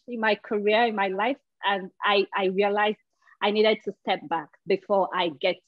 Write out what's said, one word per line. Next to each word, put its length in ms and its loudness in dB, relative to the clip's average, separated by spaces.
in 120 -10
my 160 2
career, 500 0
in 100 0
my 120 0
life, 300 -2
and 260 -2
I, 320 2
I 100 -2
realized 520 0
I 100 0
needed 340 2
to 160 -6
step 260 -2
back 220 -4
before 480 0
I 160 -2
get 280 -2